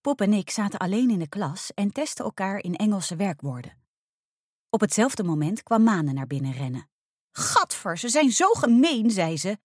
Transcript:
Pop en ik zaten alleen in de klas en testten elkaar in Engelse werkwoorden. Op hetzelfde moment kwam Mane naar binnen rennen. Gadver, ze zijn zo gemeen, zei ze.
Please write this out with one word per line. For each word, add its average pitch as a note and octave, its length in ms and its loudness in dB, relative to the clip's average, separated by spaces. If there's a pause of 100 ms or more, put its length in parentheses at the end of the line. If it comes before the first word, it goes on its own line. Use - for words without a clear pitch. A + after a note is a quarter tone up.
Pop C#4+ 200 -2
en G3+ 120 4
ik G3+ 180 0
zaten G3+ 280 -4
alleen G#3+ 320 0
in G#3+ 80 2
de D#3+ 100 -4
klas F3+ 460 -6
en G3+ 180 -2
testten - 320 -6
elkaar G3 340 -4
in F3+ 180 -6
Engelse G3+ 400 -2
werkwoorden. C#3 680 -6 (880)
Op A3 100 0
hetzelfde A3 420 0
moment E3+ 400 -2
kwam A3+ 200 2
Mane F3+ 300 4
naar C3+ 140 -4
binnen C3+ 260 -4
rennen. B2+ 360 -8 (420)
Gadver, - 680 -2
ze A#3+ 100 -6
zijn C4+ 240 4
zo F#4 200 4
gemeen, A#3+ 580 4
zei E3 280 0
ze. G3 260 -4